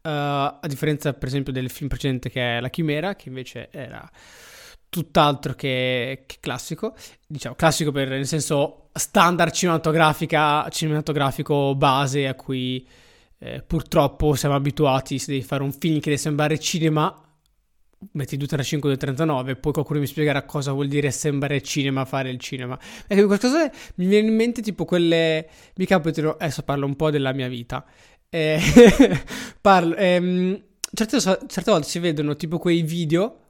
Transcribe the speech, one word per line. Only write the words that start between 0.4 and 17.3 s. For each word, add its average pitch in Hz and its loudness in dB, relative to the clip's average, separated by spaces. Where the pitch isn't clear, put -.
differenza 147 -2
per - -8
esempio 135 -4
del 127 -4
film 139 -8
precedente 127 -4
che 120 -2
è - -2
La 127 -6
Chimera, 160 -2
che - -20
invece 127 -14
era - -14
tutt'altro 147 0
che, 127 -4
che - -16
classico, 156 -8
diciamo 131 -10
classico 156 2
per, 135 -4
nel 135 -4
senso 147 -2
standard 175 2
cinematografica, 156 2
cinematografico 143 -2
base 139 2
a 131 -4
cui, 127 -6
eh, 127 -12
purtroppo 151 2
siamo 143 0
abituati. 135 0
Se - -8
devi 131 -4
fare 139 -4
un 139 -4
film 160 -2
che 151 -2
deve 143 2
sembrare 151 0
cinema, 156 -2